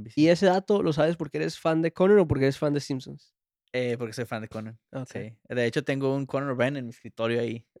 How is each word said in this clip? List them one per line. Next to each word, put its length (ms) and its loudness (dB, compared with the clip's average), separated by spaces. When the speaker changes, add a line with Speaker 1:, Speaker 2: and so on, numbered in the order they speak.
Speaker 1:
B 80 -16
C. 100 0
Speaker 2:
¿Y 80 6
ese 160 4
dato 360 2
lo 120 0
sabes 240 2
porque 220 -8
eres 200 -4
fan 220 0
de 100 0
Conan 280 6
o 80 4
porque 180 2
eres 120 2
fan 160 0
de 60 0
Simpsons? 560 -8
Speaker 1:
Eh, 220 -2
porque 160 -6
soy 120 -6
fan 180 -8
de 40 -12
Conan. 320 -12
Speaker 2:
Ok. 200 -10
Speaker 1:
Sí. 240 -12
De 160 0
hecho, 180 0
tengo 320 0
un 120 -4
Conan 240 -4
O'Brien 260 0
en 80 -8
mi 60 -12
escritorio 500 -4
ahí. 240 -6